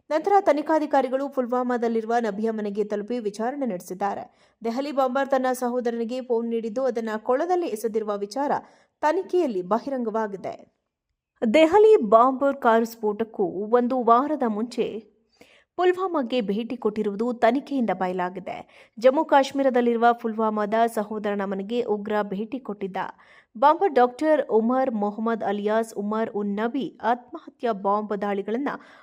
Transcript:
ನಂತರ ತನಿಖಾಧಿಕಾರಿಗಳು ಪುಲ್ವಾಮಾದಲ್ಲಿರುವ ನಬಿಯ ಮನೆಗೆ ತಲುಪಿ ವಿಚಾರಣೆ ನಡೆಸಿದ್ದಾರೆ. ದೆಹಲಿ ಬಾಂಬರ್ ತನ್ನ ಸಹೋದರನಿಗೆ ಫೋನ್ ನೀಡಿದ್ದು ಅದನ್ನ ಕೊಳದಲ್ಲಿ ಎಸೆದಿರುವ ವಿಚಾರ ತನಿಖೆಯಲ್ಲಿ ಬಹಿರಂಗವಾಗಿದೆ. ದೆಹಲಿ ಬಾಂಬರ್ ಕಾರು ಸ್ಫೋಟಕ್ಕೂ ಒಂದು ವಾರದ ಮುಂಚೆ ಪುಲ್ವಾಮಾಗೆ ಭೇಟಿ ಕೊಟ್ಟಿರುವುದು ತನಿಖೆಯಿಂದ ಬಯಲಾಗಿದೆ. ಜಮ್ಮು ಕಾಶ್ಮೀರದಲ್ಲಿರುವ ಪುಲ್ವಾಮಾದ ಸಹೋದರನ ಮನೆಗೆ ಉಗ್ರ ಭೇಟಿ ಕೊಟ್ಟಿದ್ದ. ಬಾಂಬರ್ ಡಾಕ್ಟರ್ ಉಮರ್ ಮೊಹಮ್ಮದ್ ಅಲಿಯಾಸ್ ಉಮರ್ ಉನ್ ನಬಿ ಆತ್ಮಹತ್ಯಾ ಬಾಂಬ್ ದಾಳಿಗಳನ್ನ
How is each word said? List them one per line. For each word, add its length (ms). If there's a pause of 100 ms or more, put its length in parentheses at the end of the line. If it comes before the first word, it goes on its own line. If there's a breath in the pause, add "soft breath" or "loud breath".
ನಂತರ 300
ತನಿಖಾಧಿಕಾರಿಗಳು 880
ಪುಲ್ವಾಮಾದಲ್ಲಿರುವ 880
ನಬಿಯ 320
ಮನೆಗೆ 320
ತಲುಪಿ 360
ವಿಚಾರಣೆ 460
ನಡೆಸಿದ್ದಾರೆ. 600 (360 soft breath)
ದೆಹಲಿ 300
ಬಾಂಬರ್ 380
ತನ್ನ 220
ಸಹೋದರನಿಗೆ 720
ಫೋನ್ 280
ನೀಡಿದ್ದು 340
ಅದನ್ನ 340
ಕೊಳದಲ್ಲಿ 500
ಎಸೆದಿರುವ 500
ವಿಚಾರ 340 (520 soft breath)
ತನಿಖೆಯಲ್ಲಿ 580
ಬಹಿರಂಗವಾಗಿದೆ. 960 (840)
ದೆಹಲಿ 600
ಬಾಂಬರ್ 560
ಕಾರು 280
ಸ್ಫೋಟಕ್ಕೂ 600 (200)
ಒಂದು 380
ವಾರದ 440
ಮುಂಚೆ 380 (920 soft breath)
ಪುಲ್ವಾಮಾಗೆ 640
ಭೇಟಿ 360
ಕೊಟ್ಟಿರುವುದು 560
ತನಿಖೆಯಿಂದ 560
ಬಯಲಾಗಿದೆ. 680 (420 soft breath)
ಜಮ್ಮು 260
ಕಾಶ್ಮೀರದಲ್ಲಿರುವ 880
ಪುಲ್ವಾಮಾದ 600 (120)
ಸಹೋದರನ 600
ಮನೆಗೆ 360
ಉಗ್ರ 400
ಭೇಟಿ 380
ಕೊಟ್ಟಿದ್ದ. 380 (600 soft breath)
ಬಾಂಬರ್ 360
ಡಾಕ್ಟರ್ 480 (100)
ಉಮರ್ 400
ಮೊಹಮ್ಮದ್ 520
ಅಲಿಯಾಸ್ 500
ಉಮರ್ 360
ಉನ್ 260
ನಬಿ 480
ಆತ್ಮಹತ್ಯಾ 720
ಬಾಂಬ್ 480
ದಾಳಿಗಳನ್ನ 480 (340 loud breath)